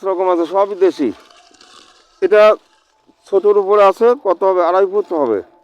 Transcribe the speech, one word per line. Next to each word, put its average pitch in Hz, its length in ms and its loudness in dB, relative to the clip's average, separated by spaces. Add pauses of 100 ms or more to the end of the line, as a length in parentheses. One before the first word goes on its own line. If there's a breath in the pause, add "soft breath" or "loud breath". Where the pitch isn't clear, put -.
রকম 185 260 -2
আছে, 170 160 -2
সবই 196 280 -4
দেশি। 156 380 0 (1080)
এটা 208 360 4 (720)
ছোটোর 202 320 0
উপরে 202 260 2
আছে, 226 300 2 (100)
কত 185 200 -2
হবে? 185 200 0
আড়াই 185 220 0
ফুট 196 260 -6
হবে। 120 300 -2 (220)